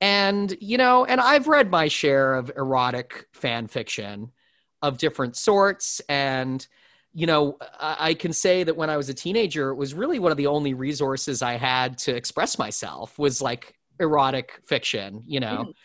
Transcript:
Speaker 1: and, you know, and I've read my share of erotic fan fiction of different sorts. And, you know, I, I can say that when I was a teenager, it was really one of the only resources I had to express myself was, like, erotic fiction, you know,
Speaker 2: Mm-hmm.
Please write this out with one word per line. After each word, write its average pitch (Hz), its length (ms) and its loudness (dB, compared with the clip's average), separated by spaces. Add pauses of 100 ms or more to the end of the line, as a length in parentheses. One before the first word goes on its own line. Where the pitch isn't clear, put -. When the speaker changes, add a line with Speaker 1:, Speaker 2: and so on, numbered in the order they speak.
Speaker 1:
and, 202 600 2
you 214 180 -2
know, 254 260 6
and 254 160 2
I've 269 280 4
read 285 220 6
my 165 180 4
share 135 460 2
of 127 220 -4
erotic 127 760 -2
fan 117 340 -4
fiction 104 640 -8 (500)
of 139 180 -2
different 135 380 -2
sorts. 196 720 2
And, 135 580 -2 (480)
you 165 120 -2
know, 151 300 2 (220)
I, 156 220 -4
I 160 140 2
can 165 180 -4
say 180 320 2
that 160 120 0
when 156 140 -2
I 151 60 0
was 143 120 -4
a 135 60 -6
teenager, 156 560 -2
it 131 60 -4
was 135 180 -6
really 262 240 -4
one 175 140 2
of 151 40 -2
the 143 120 2
only 147 260 0
resources 135 680 -4
I 120 140 -2
had 127 440 0
to - 160 -2
express 151 440 -4
myself 104 600 -8
was, 143 220 0
like, 123 380 -6 (220)
erotic 139 640 0
fiction, 107 600 -4
you 143 120 -4
know, 110 200 -4
Speaker 2:
Mm-hmm. 113 120 -8 (140)